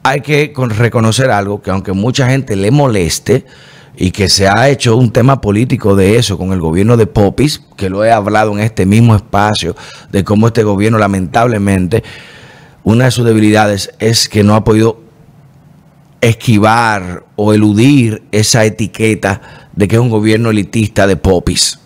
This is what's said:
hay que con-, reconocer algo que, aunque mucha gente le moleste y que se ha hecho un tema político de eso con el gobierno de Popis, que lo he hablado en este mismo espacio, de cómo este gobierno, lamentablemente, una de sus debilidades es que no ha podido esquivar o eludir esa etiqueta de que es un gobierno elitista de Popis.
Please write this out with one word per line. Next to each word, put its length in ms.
hay 180
que 320
con-, 160
reconocer 600
algo 320
que, 100
aunque 200
mucha 380
gente 260
le 160
moleste 720
y 160
que 180
se 180
ha 220
hecho 260
un 160
tema 300
político 540
de 220
eso 200
con 160
el 60
gobierno 380
de 100
Popis, 560
que 140
lo 160
he 60
hablado 400
en 80
este 260
mismo 300
espacio, 600
de 120
cómo 240
este 160
gobierno, 360
lamentablemente, 1040
una 220
de 60
sus 140
debilidades 720
es 320
que 140
no 120
ha 80
podido 380
esquivar 1040
o 180
eludir 760
esa 340
etiqueta 1080
de 140
que 80
es 60
un 80
gobierno 400
elitista 560
de 100
Popis. 720